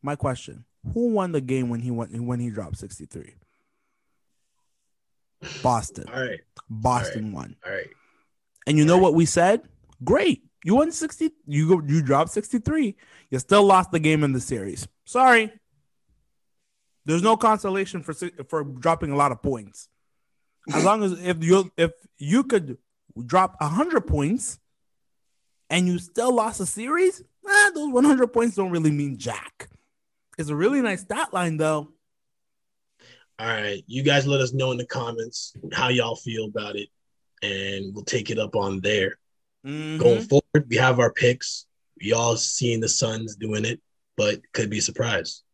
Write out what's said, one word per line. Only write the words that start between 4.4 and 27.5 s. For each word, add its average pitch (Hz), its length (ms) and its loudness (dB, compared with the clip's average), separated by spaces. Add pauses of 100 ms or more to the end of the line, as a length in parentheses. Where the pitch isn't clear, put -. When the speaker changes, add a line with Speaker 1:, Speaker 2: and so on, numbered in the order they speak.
Speaker 1:
Boston. 117 500 -2
Speaker 2:
All 131 80 -6
right. 110 180 -8 (300)
Speaker 1:
Boston 110 640 -2
Speaker 2:
All 76 80 -12
right. 50 80 -14
Speaker 1:
won. - 60 -20 (100)
Speaker 2:
All 95 60 -10
right. 98 180 -10 (760)
Speaker 1:
And 151 100 4
you 151 80 6
know 165 80 6
Speaker 2:
All 180 60 8
right. 190 40 6
Speaker 1:
what 170 120 6
we 165 100 6
said? 185 380 2 (400)
Great. 285 400 2 (200)
You 180 120 2
won 311 160 4
sixty. 320 400 -4 (160)
You 147 200 0
go, 175 180 4
you 151 180 0
dropped 139 280 2
sixty-three. 247 640 -2 (360)
You 131 80 -2
still 202 240 4
lost 185 280 6
the 170 80 2
game 156 240 2
in 139 100 2
the 127 60 -2
series. 101 480 -8 (180)
Sorry. 240 460 4 (1500)
There's 165 180 0
no 220 120 6
consolation 196 680 -2
for 160 100 -10
si-, 175 180 -10 (160)
for 151 160 -4
dropping 147 480 -2
a 139 40 -2
lot 143 160 4
of 117 100 -8
points. 113 480 -8 (840)
As 151 140 2
long 214 180 4
as 185 160 -2
if 175 240 -2
you, 185 320 4
if 170 160 2 (280)
you 185 240 2
could 190 340 -2 (480)
drop 185 340 2
a 151 80 -2
hundred 262 340 0
points 156 580 -2 (1120)
and 180 160 2
you 180 100 0
still 233 340 -2
lost 226 280 0
a 185 80 -4
series, 320 540 -2
eh, 403 520 2